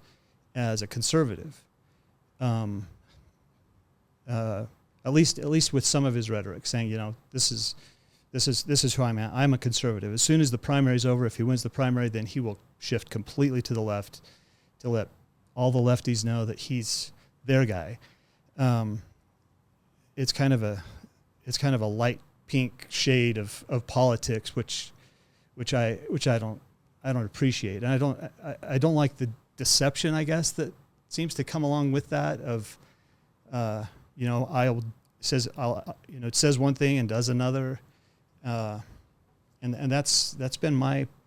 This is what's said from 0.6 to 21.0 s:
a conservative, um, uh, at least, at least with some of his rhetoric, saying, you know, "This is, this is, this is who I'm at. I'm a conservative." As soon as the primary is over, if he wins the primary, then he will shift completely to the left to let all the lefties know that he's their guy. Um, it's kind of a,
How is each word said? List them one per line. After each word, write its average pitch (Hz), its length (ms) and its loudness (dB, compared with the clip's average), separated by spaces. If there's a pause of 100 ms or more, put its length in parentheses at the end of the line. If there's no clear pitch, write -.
a 104 40 -6
conservative, 135 800 -2 (760)
um, 110 480 -2 (1400)
uh, 113 360 -4 (400)
at 131 80 -2
least, 160 260 6
at 147 100 -6
least 156 240 2
with 135 120 2
some 143 200 2
of 127 100 2
his 117 140 -2
rhetoric, 101 380 -6
saying, 117 220 0
you 110 80 -2
know, 110 180 -6 (160)
"This 127 220 0
is, 110 240 -6 (560)
this 131 160 0
is, 120 160 0
this 143 180 2
is 127 120 2
who 131 100 2
I'm 113 140 0
at. 110 140 -4
I'm 139 220 4
a 120 40 2
conservative." 110 540 -2
As 120 100 0
soon 160 180 6
as 139 100 4
the 117 80 0
primary 135 380 4
is 123 100 2
over, 123 200 2
if 110 100 -4
he 117 60 0
wins 123 200 2
the 113 80 -6
primary, 123 380 0
then 110 180 -4
he 131 140 -6
will 107 180 -4 (200)
shift - 300 -4
completely 127 540 0
to 123 120 -4
the 113 60 0
left 104 400 -4 (600)
to 127 80 -6
let 110 200 0 (460)
all 127 160 2
the 123 80 4
lefties 120 460 2
know 117 200 0
that 110 140 -4
he's - 540 -4 (320)
their 131 200 4
guy. 98 340 -4 (600)
Um, 113 440 0 (1120)
it's 131 160 -4
kind 139 200 2
of 113 120 2
a, 101 180 -4 (640)